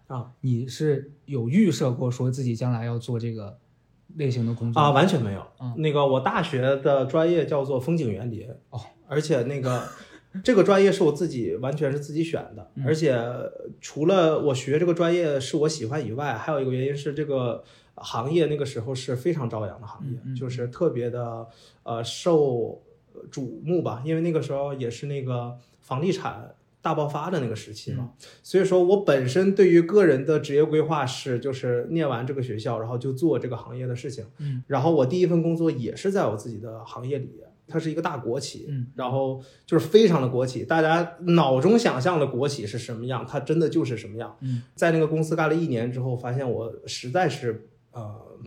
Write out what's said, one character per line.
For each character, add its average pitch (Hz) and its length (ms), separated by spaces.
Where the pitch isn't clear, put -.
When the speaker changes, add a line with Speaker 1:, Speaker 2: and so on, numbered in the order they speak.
Speaker 1:
啊。 123 220
Speaker 2:
你 127 260
是 143 440
有 120 240
预 185 220
设 143 200
过 123 200
说 127 200
自 131 120
己 120 120
将 123 180
来 117 120
要 120 140
做 120 200
这 113 140
个 101 260
类 143 140
型 117 160
的 117 80
工 117 180
作 143 80
吗？ 147 80
Speaker 1:
啊， 143 40
完 143 160
全 175 120
没 104 120
有。 92 100
Speaker 2:
嗯。 123 180
Speaker 1:
那 156 140
个， 143 140
我 131 140
大 190 220
学 139 180
的 139 300
专 160 240
业 165 140
叫 139 200
做 135 160
风 170 160
景 143 140
园 104 200
林。 104 180
Speaker 2:
哦。 127 100
Speaker 1:
而 147 120
且 151 220
那 139 180
个， 123 220
<laughs> - 340
这 254 100
个 196 80
专 196 180
业 196 120
是 - 100
我 156 80
自 156 160
己， 117 300
完 135 200
全 151 140
是 139 80
自 147 140
己 156 100
选 165 180
的。 - 220
Speaker 2:
嗯。 139 100
Speaker 1:
而 151 80
且 147 240
除 - 260
了 165 320
我 143 160
学 131 240
这 175 80
个 175 80
专 170 180
业 160 280
是 135 160
我 156 120
喜 156 180
欢 135 200
以 104 60
外， 135 220
还 110 180
有 143 80
一 135 40
个 127 60
原 127 160
因 143 100
是 147 160
这 147 120
个 127 400
行 127 340
业 160 160
那 147 100
个 143 80
时 - 160
候 127 140
是 127 220
非 175 160
常 131 180
朝 107 160
阳 90 140
的 107 60
行 - 200
业， 117 120
Speaker 2:
嗯， - 80
嗯， 131 60
嗯。 131 40
Speaker 1:
就 127 120
是 123 200
特 156 220
别 120 200
的， 117 380
呃， 117 220
受 135 760
瞩 - 320
目 160 180
吧， 113 220
因 160 100
为 160 60
那 175 100
个 156 100
时 131 120
候 139 220
也 131 140
是 117 180
那 143 180
个 120 340
房 131 200
地 180 120
产 - 420
大 165 140
爆 147 140
发 147 200
的 185 120
那 123 80
个 107 80
时 - 180
期 - 200
嘛。 123 180
Speaker 2:
嗯。 - 140
Speaker 1:
所 - 160
以 190 40
说 180 200
我 196 180
本 131 260
身 190 280
对 190 120
于 170 140
个 190 240
人 135 180
的 151 140
职 143 160
业 147 100
规 156 160
划 151 240
是， 127 360
就 135 120
是 120 380
念 160 180
完 120 160
这 139 80
个 135 80
学 110 160
校， 113 220
然 113 100
后 123 80
就 131 160
做 143 240
这 - 120
个 123 80
行 120 200
业 127 120
的 123 80
事 - 120
情。 - 160
Speaker 2:
嗯。 135 300
Speaker 1:
然 135 120
后 165 120
我 143 120
第 160 140
一 180 80
份 165 160
工 165 140
作 165 120
也 123 280
是 196 160
在 190 140
我 107 100
自 - 120
己 107 120
的 113 240
行 120 220
业 135 120
里， 127 240
它 165 100
是 156 120
一 151 40
个 160 60
大 165 160
国 120 240
企， - 300
Speaker 2:
嗯。 127 240
Speaker 1:
然 127 160
后 135 320
就 165 120
是 - 80
非 214 220
常 160 140
的 127 60
国 127 180
企， 127 180
大 160 160
家 165 400
脑 160 400
中 202 180
想 160 220
象 170 180
的 143 80
国 127 220
企 - 180
是 120 120
什 117 180
么 117 80
样， 123 240
它 147 100
真 156 220
的 156 80
就 156 160
是 123 140
什 101 100
么 101 80
样。 113 240
Speaker 2:
嗯。 127 220
Speaker 1:
在 170 180
那 160 60
个 160 80
公 160 160
司 156 140
干 156 120
了 151 60
一 170 120
年 120 260
之 127 80
后， 127 160
发 120 160
现 131 180
我 90 220
实 - 240
在 175 180
是， 120 400
呃， 107 240